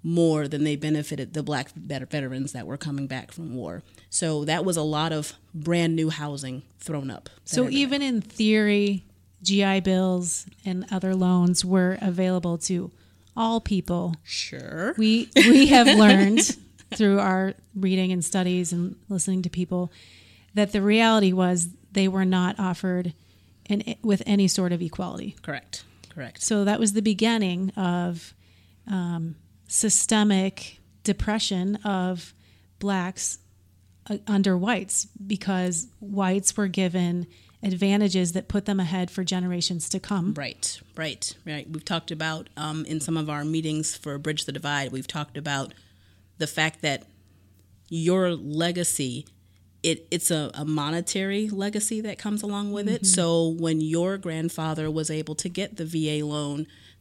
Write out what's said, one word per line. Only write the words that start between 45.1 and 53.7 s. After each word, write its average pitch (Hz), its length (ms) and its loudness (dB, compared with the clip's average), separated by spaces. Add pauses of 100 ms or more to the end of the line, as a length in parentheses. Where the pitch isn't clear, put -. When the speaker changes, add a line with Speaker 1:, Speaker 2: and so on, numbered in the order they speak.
Speaker 1:
about 139 360 -4 (640)
the 156 100 -4
fact 156 340 -2
that 147 220 -2 (840)
your 175 480 0
legacy, 151 920 -4 (580)
it, 160 280 0
it's 175 200 -2
a, 151 220 -2
a 147 120 -8
monetary 170 840 -2
legacy 208 520 -4
that 214 160 -8
comes 208 260 -4
along 202 300 -6
with 202 160 -4
it. 220 140 -2
Speaker 2:
Mm-hmm. - 20 -4
Speaker 1:
So 170 420 2
when 165 320 -2